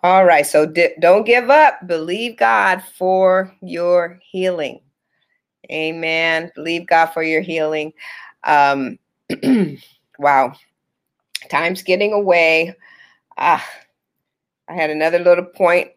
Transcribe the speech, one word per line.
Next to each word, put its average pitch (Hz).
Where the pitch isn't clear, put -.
All 185
right, 151
so 151
di-, 165
don't 185
give 233
up. 285
Believe 175
God 202
for 185
your 175
healing. 180
Amen. 160
Believe 165
God 165
for 165
your 160
healing. 156
Um, 139
<clears throat> 196
wow. 143
Time's 175
getting 202
away. 170
Ah, -
I 165
had 160
another 160
little 175
point 175